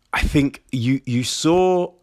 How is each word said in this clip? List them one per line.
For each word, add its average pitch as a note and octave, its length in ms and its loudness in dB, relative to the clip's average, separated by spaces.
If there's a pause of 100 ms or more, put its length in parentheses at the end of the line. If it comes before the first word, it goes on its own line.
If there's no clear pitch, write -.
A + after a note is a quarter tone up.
(120)
I - 100 -2
think - 480 0
you, C3 340 -2
you B2 200 -2
saw F3+ 800 0